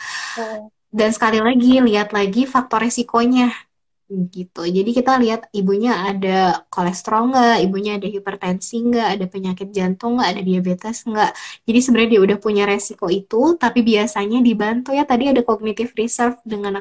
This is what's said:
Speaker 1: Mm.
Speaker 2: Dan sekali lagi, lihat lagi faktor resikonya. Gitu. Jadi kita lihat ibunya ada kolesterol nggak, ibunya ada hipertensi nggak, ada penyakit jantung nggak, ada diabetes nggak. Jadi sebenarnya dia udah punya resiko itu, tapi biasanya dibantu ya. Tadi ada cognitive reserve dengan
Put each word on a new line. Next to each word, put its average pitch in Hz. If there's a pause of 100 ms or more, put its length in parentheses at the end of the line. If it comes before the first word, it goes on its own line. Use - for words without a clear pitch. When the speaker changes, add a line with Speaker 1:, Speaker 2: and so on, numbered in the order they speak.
(380)
Speaker 1:
Mm. 220 (240)
Speaker 2:
Dan 214
sekali 220
lagi, 254
lihat 208
lagi 202
faktor 233
resikonya. 240 (640)
Gitu. 180 (160)
Jadi 202
kita 254
lihat 226
ibunya 202 (180)
ada 190 (120)
kolesterol 190 (100)
nggak, 240 (100)
ibunya 196
ada 196
hipertensi 196 (140)
nggak, 233 (100)
ada 196
penyakit 190 (100)
jantung 190 (100)
nggak, 185
ada 202
diabetes 185 (120)
nggak. 214 (380)
Jadi 233
sebenarnya 233
dia 196
udah 202
punya 208
resiko 202
itu, 226
tapi 240 (100)
biasanya 214 (100)
dibantu 220
ya. 285
Tadi 254 (100)
ada 247
cognitive 220
reserve 240
dengan 202